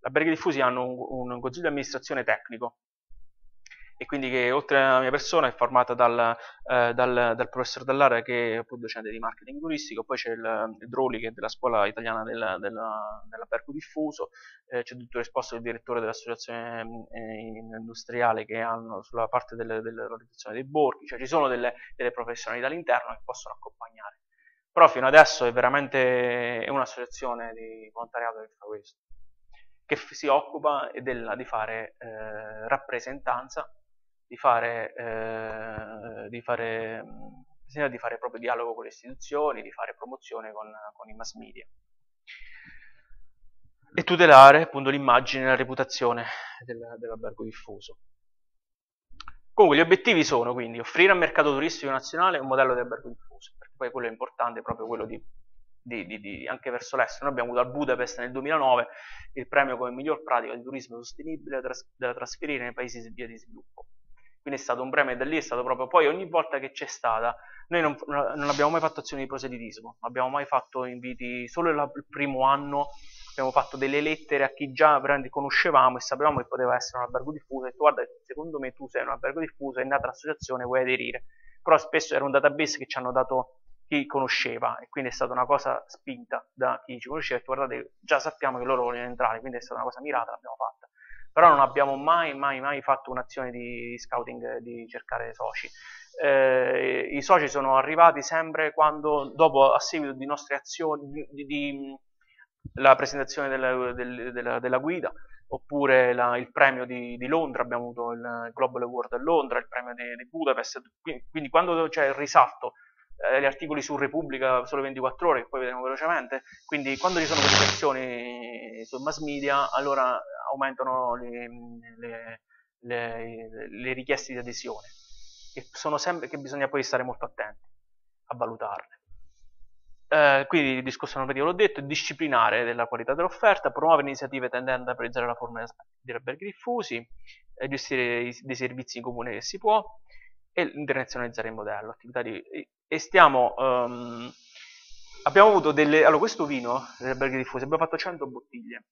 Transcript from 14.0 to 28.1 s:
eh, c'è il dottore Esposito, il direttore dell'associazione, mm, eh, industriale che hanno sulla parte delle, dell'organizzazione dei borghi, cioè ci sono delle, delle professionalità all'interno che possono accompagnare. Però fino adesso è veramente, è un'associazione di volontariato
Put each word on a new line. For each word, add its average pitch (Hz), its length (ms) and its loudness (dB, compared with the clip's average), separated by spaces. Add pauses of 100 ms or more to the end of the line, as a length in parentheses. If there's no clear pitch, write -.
eh, 123 100 -4
c'è 123 140 -12
il 127 60 -16
dottore 120 220 -6
Esposito, 127 340 -6
il 117 40 -10
direttore 117 380 -6
dell'associazione, 117 840 -8
mm, 113 180 -12 (100)
eh, 110 680 -12
industriale 113 680 -2
che 113 140 -6
hanno 113 440 -6
sulla 113 240 -4
parte 120 280 -4
delle, 113 260 -6
dell'organizzazione 113 720 -12
dei 131 100 -8
borghi, 143 400 0
cioè 120 140 -12
ci 131 80 -8
sono 147 200 2
delle, 123 280 -2 (200)
delle 123 140 -2
professionalità 120 560 -6
all'interno 131 480 -2
che - 100 -14
possono - 300 -12
accompagnare. 110 680 -18 (500)
Però 170 160 10
fino 131 180 2
adesso 143 400 10
è 120 60 4
veramente, 123 1120 2
è - 60 -6
un'associazione 123 840 -6
di 113 380 -16
volontariato 117 480 -6